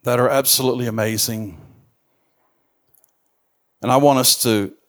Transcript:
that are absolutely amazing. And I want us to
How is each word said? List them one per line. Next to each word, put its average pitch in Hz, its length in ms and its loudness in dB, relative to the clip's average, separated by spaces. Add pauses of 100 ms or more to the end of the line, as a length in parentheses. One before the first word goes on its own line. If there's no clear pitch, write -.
that 123 160 0
are 127 100 2
absolutely 127 580 0
amazing. 110 720 -4 (2250)
And 120 100 -2
I 127 60 4
want 139 220 4
us - 240 0
to 104 300 0 (160)